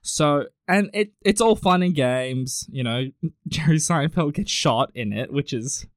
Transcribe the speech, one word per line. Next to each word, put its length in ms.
So, 440
and 260
it, 180
it's 180
all 160
fun 260
and 100
games, 760
you 140
know, 220
<laughs> 220
Jerry 300
Seinfeld 560
gets 180
shot 420
in 180
it, 200
which 200
is 440